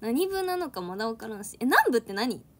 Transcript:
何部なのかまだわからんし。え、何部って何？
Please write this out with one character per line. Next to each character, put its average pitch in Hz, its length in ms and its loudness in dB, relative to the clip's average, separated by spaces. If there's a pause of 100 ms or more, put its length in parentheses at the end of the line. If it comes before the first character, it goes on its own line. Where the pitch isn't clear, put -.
何 254 260 2
部 381 160 -2
な 359 140 0
の 339 140 -2
か 185 100 -6
ま 180 160 -6
だ 220 100 -2
わ 226 100 -2
か 226 120 -10
ら 214 80 -6
ん 208 80 -8
し。 - 160 -12
え、 240 60 2
何 - 240 6
部 240 80 4
っ - 20 -6
て 196 140 -8
何？ 202 280 -2 (180)